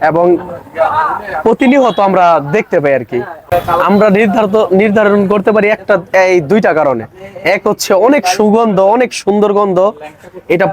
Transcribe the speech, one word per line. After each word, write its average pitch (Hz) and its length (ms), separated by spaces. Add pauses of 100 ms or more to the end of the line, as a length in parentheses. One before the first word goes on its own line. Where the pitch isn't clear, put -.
(100)
এবং 170 160 (1160)
প্রতিনিয়ত 247 540 (100)
আমরা 185 180 (300)
দেখতে 220 260
পাই 139 160
আর 123 120
কি। 123 80 (680)
আমরা 202 200 (120)
নির্ধারিত, 214 380 (240)
নির্ধারণ 208 400 (120)
করতে 208 220
পারি 208 120 (100)
একটা, - 180 (380)
এই 180 40 (140)
দুইটা 202 280
কারণে। 127 260 (500)
এক 196 140
হচ্ছে - 220 (160)
অনেক 277 160 (140)
সুগন্ধ, 214 420 (160)
অনেক 247 160 (120)
সুন্দর 208 360
গন্ধ, 196 200 (760)
এটা 180 180